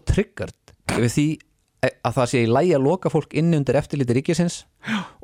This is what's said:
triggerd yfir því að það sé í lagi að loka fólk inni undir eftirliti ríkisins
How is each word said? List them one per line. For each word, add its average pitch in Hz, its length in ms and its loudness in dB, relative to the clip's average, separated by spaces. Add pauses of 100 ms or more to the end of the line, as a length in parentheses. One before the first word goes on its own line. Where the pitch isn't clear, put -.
triggerd - 520 -4 (340)
yfir 113 220 0
því 151 280 0 (460)
að 123 300 -4
það 123 180 2
sé 131 100 2
í 113 60 2
lagi 151 260 2
að 135 80 2
loka 160 280 0
fólk - 240 -2
inni 160 240 2
undir 135 180 0
eftirliti 139 400 -2
ríkisins 170 480 -2 (600)